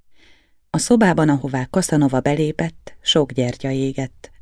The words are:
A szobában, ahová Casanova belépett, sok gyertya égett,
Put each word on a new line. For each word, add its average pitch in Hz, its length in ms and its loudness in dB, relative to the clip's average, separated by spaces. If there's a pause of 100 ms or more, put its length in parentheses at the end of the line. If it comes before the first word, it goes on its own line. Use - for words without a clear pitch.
(680)
A - 80 -2
szobában, 170 520 4
ahová 135 340 0
Casanova 143 560 0
belépett, 151 840 -4
sok 139 300 0
gyertya 123 400 -2
égett, 135 600 -6 (100)